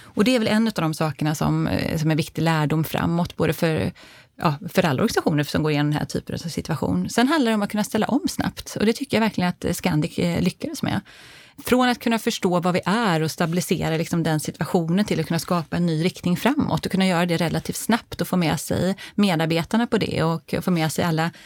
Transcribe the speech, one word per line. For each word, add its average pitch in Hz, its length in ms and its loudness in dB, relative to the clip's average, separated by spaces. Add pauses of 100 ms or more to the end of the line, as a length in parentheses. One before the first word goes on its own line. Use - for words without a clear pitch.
Och - 220 0
det 254 100 4
är 247 40 4
väl 220 100 2
en 220 180 2
av 214 60 0
de 160 220 0
sakerna 151 400 -2
som, 156 320 2
eh, - 320 0
som 156 120 2
är 151 60 4
viktig 160 260 -2
lärdom 156 420 2
framåt, - 520 0
både 165 160 2
för, 160 400 0 (440)
ja, 151 180 0 (140)
för 180 160 2
alla 131 180 2
organisationer - 420 2
som - 180 0
går 151 100 2
igenom 147 180 2
den 151 80 0
här 147 80 -4
typen - 280 -6
av - 140 -6
situation. 180 600 -2
Sen 240 180 2
handlar 285 220 2
det 220 40 2
om 208 80 0
att 202 80 -2
kunna 208 140 -2
ställa 214 220 -2
om 311 220 0
snabbt. - 480 -6
Och 208 100 0
det 233 60 4
tycker - 240 -4
jag 220 60 2
verkligen 185 260 0
att, - 160 -4
eh, 170 80 0
Scandic, 170 460 -2
eh, 170 220 0
lyckades 180 420 -4
med. - 180 -2 (640)
Från 247 240 4
att 240 100 0
kunna 226 200 0
förstå 180 420 0
vad 175 140 0
vi - 100 0
är 185 360 2
och 156 100 -2
stabilisera 160 640 -2
liksom 170 260 0
den 156 180 0
situationen 170 640 0
till 170 160 0
att 156 60 -4
kunna 165 120 -2
skapa 170 380 -2
en 175 100 2
ny 160 180 0
riktning 180 320 -2
framåt 254 500 0
och - 60 -8
kunna 190 140 2
göra 180 200 2
det 170 100 0
relativt 165 400 -2
snabbt - 440 -2
och 175 80 -4
få 185 80 0
med 165 240 2
sig - 360 -2 (180)
medarbetarna 170 720 2
på 226 120 2
det - 240 -2
och 165 400 -2
få 185 80 0
med 160 220 2
sig 175 120 -2
alla 165 260 0 (160)